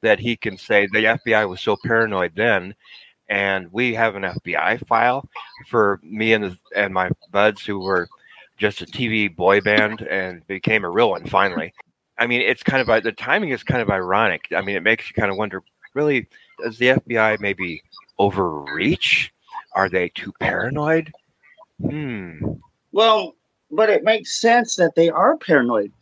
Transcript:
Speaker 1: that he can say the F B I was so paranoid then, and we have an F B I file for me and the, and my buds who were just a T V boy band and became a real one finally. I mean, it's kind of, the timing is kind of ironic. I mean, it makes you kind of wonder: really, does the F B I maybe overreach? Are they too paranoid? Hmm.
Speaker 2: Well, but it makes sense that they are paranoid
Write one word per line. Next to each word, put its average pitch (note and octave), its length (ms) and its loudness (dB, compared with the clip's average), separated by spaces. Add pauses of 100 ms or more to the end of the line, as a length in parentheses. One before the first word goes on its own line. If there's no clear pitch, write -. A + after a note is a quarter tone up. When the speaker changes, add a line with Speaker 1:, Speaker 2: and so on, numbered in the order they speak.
Speaker 1:
that G#2+ 180 4
he A#2 180 -2
can G2+ 180 -6
say G2+ 380 2
the A2 140 2
F A2+ 180 0
B A2+ 80 2
I G#2+ 120 4
was F#2 160 -8
so G#2 220 0
paranoid G#2 520 0
then, G2+ 400 0 (520)
and G2 440 -2
we A#2 240 -2
have A2 200 0
an G2 80 -8
F F2+ 200 -6
B E2+ 120 -6
I F2 220 0
file B2 500 0 (400)
for G2+ 360 2
me A2 300 0
and G#2+ 100 2
the, F2+ 140 -8 (180)
and G2+ 180 0
my F#2 160 0 (220)
buds G#2 340 2
who G2+ 140 -6
were F#2 280 -2 (500)
just G#2 240 -2
a - 40 -12
T - 220 -6
V A2 200 -2
boy F#2 320 2
band G#2+ 420 0
and F#2 440 -6
became A2 400 -2
a F2 40 -4
real G#2+ 200 2
one F2 160 -6
finally. F2+ 480 -2 (460)
I A#2+ 80 0
mean, A#2+ 140 0
it's A#2+ 200 0
kind C3 260 0
of, A2+ 160 2
the A2 80 -2
timing E3 380 -2
is B2+ 140 -6
kind B2+ 180 0
of G#2 80 -2
ironic. F#2+ 560 0 (100)
I F#2 60 0
mean, G2 140 -4
it E2+ 80 -4
makes A2 260 0
you - 60 -10
kind G#2+ 160 0
of F#2+ 60 -4
wonder: F#2+ 260 -6 (320)
really, C#3 320 0 (340)
does A2+ 160 -8
the B2 120 4
F C3 180 4
B A#2 100 -2
I A2 220 2
maybe F#2 420 -6 (380)
overreach? F2+ 1120 0 (400)
Are F#2+ 160 2
they F2+ 200 0
too - 300 -12
paranoid? D3+ 720 -2 (680)
Hmm. F#2+ 720 -6 (380)
Speaker 2:
Well, G#3+ 420 2 (380)
but G#3 180 2
it F#3+ 140 2
makes G#3+ 360 -2
sense A#3 360 2
that E3+ 200 2
they E3+ 140 4
are G3+ 280 2
paranoid A#2+ 540 2 (100)